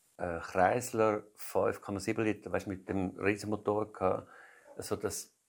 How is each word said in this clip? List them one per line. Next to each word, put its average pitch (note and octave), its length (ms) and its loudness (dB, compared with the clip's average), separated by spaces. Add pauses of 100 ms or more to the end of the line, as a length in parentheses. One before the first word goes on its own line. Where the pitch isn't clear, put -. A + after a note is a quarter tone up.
(180)
äh, F2 220 -4
Chrysler A2 840 2 (120)
fünf G2+ 460 0
Komma G2+ 200 -4
sieben A2 240 0
Liter, G2 260 -2
weißt F#2 140 0
du, G2+ 60 -4
mit F#2+ 180 -6
dem F#2+ 280 0
Riesenmotor G#2 760 0
gehabt. G2 340 0 (520)
So - 180 -4
das - 360 -6 (160)